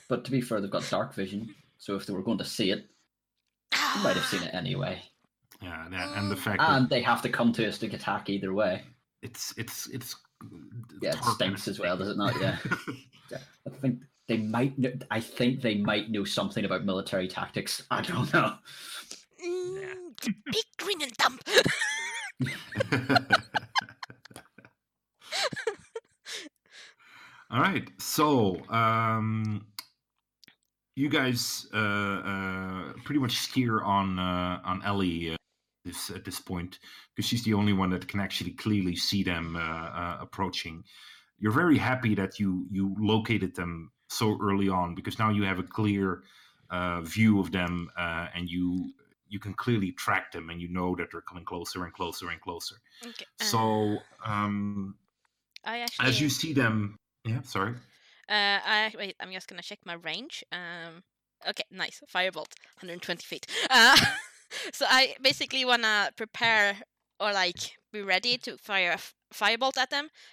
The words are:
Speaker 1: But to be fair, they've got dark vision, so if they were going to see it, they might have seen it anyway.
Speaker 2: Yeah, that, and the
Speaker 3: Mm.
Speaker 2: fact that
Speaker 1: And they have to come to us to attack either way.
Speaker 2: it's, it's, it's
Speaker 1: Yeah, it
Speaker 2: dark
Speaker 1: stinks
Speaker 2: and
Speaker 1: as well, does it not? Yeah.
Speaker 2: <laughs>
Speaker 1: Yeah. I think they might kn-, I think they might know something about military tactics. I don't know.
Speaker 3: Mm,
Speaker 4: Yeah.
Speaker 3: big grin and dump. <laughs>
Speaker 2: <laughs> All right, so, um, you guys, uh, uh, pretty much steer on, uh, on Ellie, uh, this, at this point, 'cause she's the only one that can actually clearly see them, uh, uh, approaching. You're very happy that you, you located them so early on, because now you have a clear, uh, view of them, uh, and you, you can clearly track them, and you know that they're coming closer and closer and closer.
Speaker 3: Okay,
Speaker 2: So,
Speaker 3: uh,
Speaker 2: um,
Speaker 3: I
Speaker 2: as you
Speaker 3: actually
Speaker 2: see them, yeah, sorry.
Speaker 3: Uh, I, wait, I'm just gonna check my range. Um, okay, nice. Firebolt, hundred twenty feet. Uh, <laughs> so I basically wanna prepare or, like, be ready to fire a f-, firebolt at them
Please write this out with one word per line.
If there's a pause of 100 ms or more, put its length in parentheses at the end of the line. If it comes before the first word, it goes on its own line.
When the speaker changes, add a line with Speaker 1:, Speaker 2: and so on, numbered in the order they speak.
Speaker 1:
But
to
be
fair,
they've
got
dark
vision, (240)
so
if
they
were
going
to
see
it, (840)
they
might
have
seen
it
anyway. (600)
Speaker 2:
Yeah,
that,
and
the
Speaker 3:
Mm.
Speaker 2:
fact
that
Speaker 1:
And
they
have
to
come
to
us
to
attack
either
way. (400)
Speaker 2:
it's,
it's,
it's (840)
Speaker 1:
Yeah,
it
Speaker 2:
dark
Speaker 1:
stinks
Speaker 2:
and
Speaker 1:
as
well,
does
it
not?
Yeah.
Speaker 2:
<laughs> (640)
Speaker 1:
Yeah. (280)
I
think (260)
they
might
kn-,
I
think
they
might
know
something
about
military
tactics.
I
don't
know. (840)
Speaker 3:
Mm,
Speaker 4:
Yeah. (200)
Speaker 3:
big (140)
grin
and
dump.
<laughs> (880)
Speaker 2:
<laughs>
All
right, (120)
so,
um, (1300)
you
guys,
uh,
uh, (120)
pretty
much
steer
on,
uh,
on
Ellie,
uh, (480)
this,
at
this
point, (380)
'cause
she's
the
only
one
that
can
actually
clearly
see
them,
uh,
uh,
approaching. (540)
You're
very
happy
that
you,
you
located
them (180)
so
early
on,
because
now
you
have
a
clear, (480)
uh,
view
of
them,
uh,
and
you, (360)
you
can
clearly
track
them,
and
you
know
that
they're
coming
closer
and
closer
and
closer. (280)
Speaker 3:
Okay, (140)
Speaker 2:
So, (260)
Speaker 3:
uh,
Speaker 2:
um, (680)
Speaker 3:
I (220)
Speaker 2:
as
you
Speaker 3:
actually
Speaker 2:
see
them, (280)
yeah,
sorry. (540)
Speaker 3:
Uh,
I,
wait,
I'm
just
gonna
check
my
range.
Um, (460)
okay,
nice. (120)
Firebolt, (260)
hundred
twenty
feet. (220)
Uh, (400)
<laughs>
so
I
basically
wanna
prepare (420)
or,
like, (160)
be
ready
to
fire
a
f-, (200)
firebolt
at
them (240)